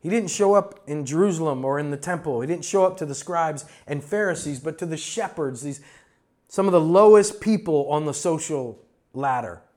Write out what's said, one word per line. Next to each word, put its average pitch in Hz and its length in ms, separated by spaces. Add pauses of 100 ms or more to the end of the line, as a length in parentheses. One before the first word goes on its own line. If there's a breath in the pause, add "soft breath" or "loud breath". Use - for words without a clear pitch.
He 156 80
didn't 202 220
show 202 240
up 196 320
in 147 200
Jerusalem 160 580
or 139 140
in 147 120
the 143 60
temple. 147 440
He 127 60
didn't 160 180
show 196 200
up 185 140
to 160 80
the 143 80
scribes 160 500 (220 loud breath)
and 143 160
Pharisees, 170 560
but 156 200
to 180 80
the 160 100
shepherds, 151 680
these, 143 180 (680 soft breath)
some 196 180
of 190 60
the 175 80
lowest 202 600
people 160 500
on 151 160
the 143 80
social 151 640 (360)
ladder. 123 480 (140)